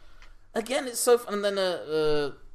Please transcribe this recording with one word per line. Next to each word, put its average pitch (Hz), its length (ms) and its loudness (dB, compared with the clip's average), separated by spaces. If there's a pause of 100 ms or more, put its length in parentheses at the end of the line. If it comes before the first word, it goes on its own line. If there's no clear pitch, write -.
(540)
Again, 247 340 -2
it's 233 120 -6
so 240 180 6
fun. 208 180 -2
And 202 100 -2
then, 202 120 0
uh, 190 40 0
uh, 151 680 0 (240)